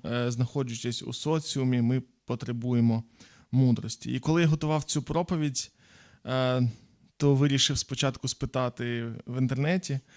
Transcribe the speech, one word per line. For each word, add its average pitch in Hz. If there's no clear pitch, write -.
е, 120
знаходячись 120
у 120
соціумі, 135
ми 123
потребуємо 117
мудрості. 123
І 127
коли 160
я 170
готував 151
цю -
проповідь, 151
е, 127
то 143
вирішив 139
спочатку 131
спитати 120
в 123
інтернеті, 139